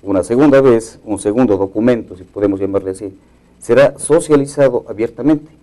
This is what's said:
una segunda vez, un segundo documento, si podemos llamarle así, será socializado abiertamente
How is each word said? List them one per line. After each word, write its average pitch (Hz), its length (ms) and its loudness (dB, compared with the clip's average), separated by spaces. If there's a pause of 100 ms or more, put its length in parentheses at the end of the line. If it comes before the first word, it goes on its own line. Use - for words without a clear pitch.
una 95 200 -2
segunda 135 380 2
vez, 117 420 2
un 104 160 -8
segundo 107 380 0
documento, 107 580 -2
si 92 80 -20
podemos 98 360 -4
llamarle 95 320 -4
así, 95 200 -12 (480)
será 127 380 2
socializado 139 880 0
abiertamente 120 640 -2 (140)